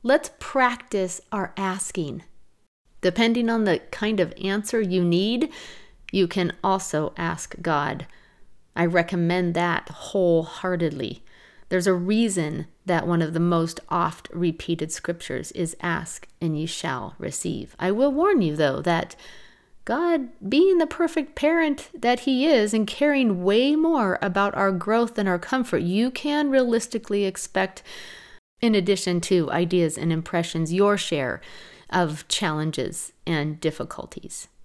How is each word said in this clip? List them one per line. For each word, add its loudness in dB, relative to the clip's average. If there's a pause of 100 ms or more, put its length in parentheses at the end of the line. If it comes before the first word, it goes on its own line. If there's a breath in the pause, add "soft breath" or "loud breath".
Let's 2
practice -2 (100)
our -4
asking. -4 (760)
Depending 2
on 2
the 2 (120)
kind -2
of 2 (100)
answer -2
you 2
need, 2 (640 loud breath)
you 2
can -2 (100)
also -2
ask -6
God. -2 (680 soft breath)
I 2
recommend 2
that 0
wholeheartedly. -2 (460 soft breath)
There's 2
a 4
reason 0 (180)
that 0
one 2
of -2
the 0
most 0 (100)
oft -2
repeated -4
scriptures -8
is -4
"Ask -6 (140)
and -2
you -4
shall -6
receive." -8
I 0
will 2
warn 2
you, 2
though, 2
that 0 (680 loud breath)
God, 0 (180)
being 6
the 4
perfect -2
parent 2
that 0
he 2
is 4
and 2
caring 2
way 4
more 2
about 0
our 2
growth 0
than 0
our 2
comfort, 0
you 2
can 0
realistically 0
expect, -4 (800 loud breath)
in 4
addition 2
to 2
ideas 2
and 0
impressions, -2
your 4
share -2 (480 loud breath)
of -2
challenges -2 (160)
and -2
difficulties. -8 (180)